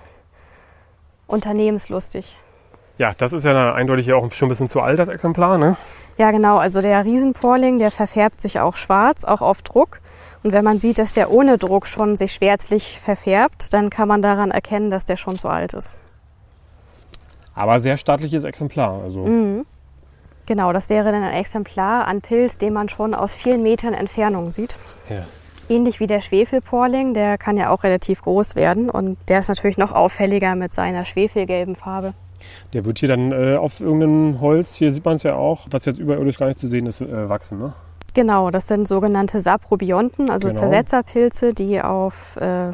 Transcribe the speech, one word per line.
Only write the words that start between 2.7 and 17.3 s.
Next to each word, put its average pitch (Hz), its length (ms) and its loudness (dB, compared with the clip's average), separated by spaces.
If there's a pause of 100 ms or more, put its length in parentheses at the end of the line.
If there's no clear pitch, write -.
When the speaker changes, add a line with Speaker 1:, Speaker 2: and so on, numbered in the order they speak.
Speaker 2:
Ja, 110 160 0
das 127 200 -2
ist 156 100 -4
ja 143 100 4
dann 127 200 2
eindeutig 127 400 0
auch 120 180 2
schon - 140 -2
ein 131 40 2
bisschen 127 200 -2
zu 139 100 -2
alt, 135 200 2
das 180 100 2
Exemplar, 175 480 2
ne? 165 180 4 (420)
Speaker 1:
Ja, 220 140 6
genau. 208 240 6
Also 185 260 2
der 202 220 4
Riesenporling, 254 760 2
der 214 140 2
verfärbt 214 480 0
sich - 220 -2
auch 165 160 0
schwarz, 208 480 2
auch 208 160 2
auf 185 220 0
Druck. - 360 0 (440)
Und 214 100 0
wenn 208 100 4
man 214 160 4
sieht, 226 180 2
dass 214 160 2
der 220 160 2
ohne 262 280 6
Druck 190 300 0
schon 208 280 -2
sich 196 160 -2
schwärzlich 202 720 0
verfärbt, 202 720 0
dann 208 160 2
kann 214 180 -2
man 208 140 4
daran 202 300 2
erkennen, 208 400 -2
dass 190 120 -2
der 180 140 -2
schon 185 200 -8
zu - 120 -6
alt - 240 -4
ist. - 240 -6 (1600)